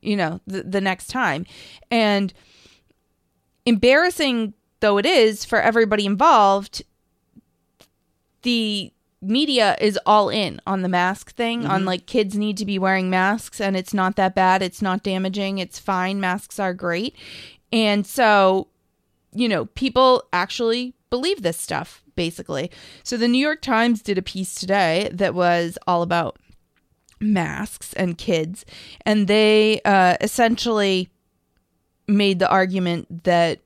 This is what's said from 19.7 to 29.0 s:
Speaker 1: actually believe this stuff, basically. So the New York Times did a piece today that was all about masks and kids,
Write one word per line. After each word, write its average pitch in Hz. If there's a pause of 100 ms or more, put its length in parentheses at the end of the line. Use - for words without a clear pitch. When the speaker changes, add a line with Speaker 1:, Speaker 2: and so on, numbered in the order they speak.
Speaker 1:
actually 233 (160)
believe 294
this 170
stuff, - (140)
basically. 165 (340)
So -
the 233
New 240
York 302
Times 233
did 202
a 185
piece -
today 185
that 180
was 175 (100)
all 175
about 170 (840)
masks 196
and 175
kids, 170 (400)